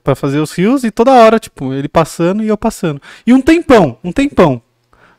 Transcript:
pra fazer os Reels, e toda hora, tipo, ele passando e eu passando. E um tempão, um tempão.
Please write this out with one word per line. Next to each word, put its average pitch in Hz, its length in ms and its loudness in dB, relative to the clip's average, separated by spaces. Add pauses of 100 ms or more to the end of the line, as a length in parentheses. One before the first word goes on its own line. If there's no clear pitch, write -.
pra 139 120 0
fazer 143 240 -4
os 151 120 -4
Reels, 247 320 -2
e 226 60 -2
toda 233 240 0
hora, 226 240 6
tipo, 135 360 -10
ele 139 160 -8
passando 175 540 -2
e 214 40 -6
eu 214 100 -2
passando. 165 420 -6 (280)
E 233 60 4
um 262 80 4
tempão, 247 600 2
um 175 80 -8
tempão. 180 500 0 (560)